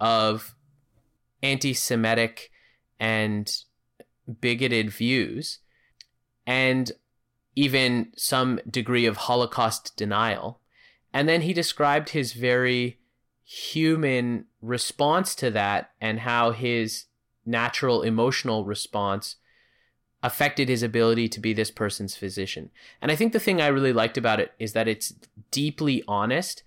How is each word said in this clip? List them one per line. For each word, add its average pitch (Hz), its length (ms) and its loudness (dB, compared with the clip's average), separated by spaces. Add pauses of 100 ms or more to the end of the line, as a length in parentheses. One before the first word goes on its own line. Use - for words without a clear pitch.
of 110 540 2 (880)
anti-Semitic 120 1080 0 (480)
and 107 640 -2 (760)
bigoted 120 500 0
views, 120 680 -2 (880)
and 131 460 2 (640)
even 131 580 2
some 127 440 0 (100)
degree 120 360 0
of 104 100 0
Holocaust 120 800 0
denial. 104 640 -2 (520)
And 143 160 2
then 170 120 4
he 175 120 -2
described 151 580 0
his 127 240 -4
very 123 640 0 (460)
human 139 1000 0 (160)
response 143 760 0
to 127 160 0
that 101 380 0 (100)
and 110 200 -2
how 120 300 2
his 117 560 -2 (400)
natural 117 560 0
emotional 113 640 0
response 101 720 -4 (840)
affected 139 460 0
his 120 140 2
ability 113 460 2
to 107 120 -6
be 110 120 0
this 107 180 -2
person's 101 440 -4
physician. 95 560 -8 (300)
And 156 100 -2
I 151 60 2
think 226 160 2
the 220 80 2
thing 185 200 2
I 147 80 4
really 135 240 4
liked 117 260 2
about 110 220 2
it - 180 -2
is 110 160 -6
that 113 140 2
it's - 260 -4 (360)
deeply 143 560 0
honest. 110 600 -2